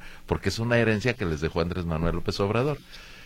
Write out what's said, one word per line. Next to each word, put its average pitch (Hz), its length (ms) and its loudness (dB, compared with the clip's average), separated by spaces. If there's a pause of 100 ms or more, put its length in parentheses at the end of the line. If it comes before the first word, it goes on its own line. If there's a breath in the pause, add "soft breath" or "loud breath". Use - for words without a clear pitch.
(260 loud breath)
porque - 240 0
es - 80 0
una 117 180 2
herencia 110 380 4
que 104 100 -4
les 80 160 0
dejó 80 220 0
Andrés 87 240 -2
Manuel 82 300 2
López 90 240 -2
Obrador. 117 360 2 (500 loud breath)